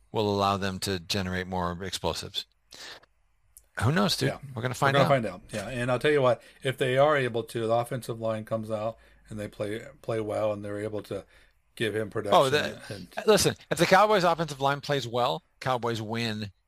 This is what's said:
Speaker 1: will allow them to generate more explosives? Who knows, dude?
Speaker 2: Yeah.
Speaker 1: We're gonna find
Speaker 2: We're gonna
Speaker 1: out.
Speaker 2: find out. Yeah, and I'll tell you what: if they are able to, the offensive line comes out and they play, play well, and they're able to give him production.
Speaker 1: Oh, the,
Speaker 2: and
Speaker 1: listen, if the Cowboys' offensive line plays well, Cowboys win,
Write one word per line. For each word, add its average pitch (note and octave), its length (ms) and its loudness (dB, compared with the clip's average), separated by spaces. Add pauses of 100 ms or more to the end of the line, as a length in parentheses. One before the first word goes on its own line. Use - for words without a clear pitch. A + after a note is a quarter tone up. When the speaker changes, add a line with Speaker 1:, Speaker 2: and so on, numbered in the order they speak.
(120)
Speaker 1:
will G#2+ 160 2
allow G2+ 280 2
them F#2 240 -4
to F#2+ 180 -2
generate F#2 480 -4
more F2 380 -2
explosives? F2+ 600 -6 (1400)
Who A#2 100 4
knows, F#3 240 0
dude? C3+ 140 0
Speaker 2:
Yeah. F#2+ 80 -6 (140)
Speaker 1:
We're A#2 100 -10
gonna B2+ 120 -4
find C#3 220 2
Speaker 2:
We're C#3 80 6
gonna C#3+ 100 4
Speaker 1:
out. B2+ 80 2
Speaker 2:
find G#2+ 40 -2
out. F#2 160 -10 (100)
Yeah, G#2 160 -6
and B2 200 -4
I'll B2 120 0
tell D3+ 100 2
you D3 100 4
what: B2 220 4 (220)
if C3 140 -2
they C3 200 2
are D3 180 6
able A#2 280 0
to, A2+ 240 -4
the A2+ 40 2
offensive A#2 460 -2
line A2 260 -4
comes A2 280 -6
out A2 240 -4 (320)
and G#2+ 100 -10
they G#2 80 -6
play, G#2+ 360 -6 (200)
play A2+ 160 -2
well, G#2 340 0
and G2+ 120 -8
they're G#2 160 -6
able G#2 220 -4
to G2 220 -8 (520)
give G#2+ 180 -2
him G#2+ 160 -4
production. G2+ 320 4
Speaker 1:
Oh, C3 80 2
the, D3 260 0 (120)
Speaker 2:
and F#2+ 180 -10 (180)
Speaker 1:
listen, G3 300 6 (160)
if D3+ 80 -2
the E3 80 6
Cowboys' G3+ 380 6
offensive D#3+ 360 0
line C#3 200 2
plays C#3 260 -2
well, B2 380 -2 (160)
Cowboys A#2 420 -2
win, G#2+ 480 -4 (180)